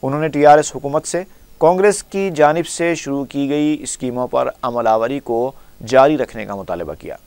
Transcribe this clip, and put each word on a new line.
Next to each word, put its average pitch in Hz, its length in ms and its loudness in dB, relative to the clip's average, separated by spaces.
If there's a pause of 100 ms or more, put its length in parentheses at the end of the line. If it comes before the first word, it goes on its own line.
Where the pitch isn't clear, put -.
उन्होंने 147 280 -2
टीआरएस 147 440 6
हुकूमत 143 320 -6
से 180 160 -4 (380)
कांग्रेस 185 440 2
की 196 280 -4
जानिब 151 340 2
से 170 300 -2
शुरू 139 300 -6
की 139 220 -6
गई 147 380 -2
स्कीमों 123 420 -6
पर 127 240 -2 (120)
अमलावरी 120 560 0
को 123 340 -4 (300)
जारी 131 320 4
रखने 113 300 -6
का 101 100 -8
मुतालबा 87 380 -8
किया। 78 320 -16